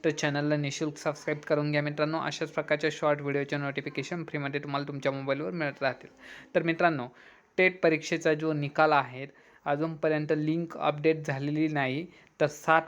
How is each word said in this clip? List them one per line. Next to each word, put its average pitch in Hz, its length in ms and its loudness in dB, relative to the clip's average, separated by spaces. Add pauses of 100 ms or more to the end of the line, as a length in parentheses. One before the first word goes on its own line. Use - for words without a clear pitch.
तर 156 60 4
चॅनलला 147 460 0
निशुल्क 147 400 -2
सबस्क्राईब 151 420 -4
करून 147 320 0
घ्या 147 120 2
मित्रांनो. 151 360 -2
अशाच 147 320 -4
प्रकारच्या 151 420 0
शॉर्ट 147 280 0
व्हिडिओचे 143 360 -2
नोटिफिकेशन 143 680 -6
फ्रीमध्ये 143 380 -4
तुम्हाला 143 260 -4
तुमच्या 139 240 -2
मोबाईलवर 139 380 -2
मिळत 151 320 -4
राहतील. 127 260 -2 (460)
तर 165 80 4
मित्रांनो, 165 460 2 (480)
टेट 185 260 4
परीक्षेचा 160 520 4
जो 160 180 0
निकाल 151 400 2
आहे, 131 340 0 (380)
अजूनपर्यंत 151 720 0
लिंक 160 400 -2
अपडेट 151 500 2
झालेली 147 420 0
नाही. 143 380 -2 (340)
तर 151 60 6
सात 160 420 2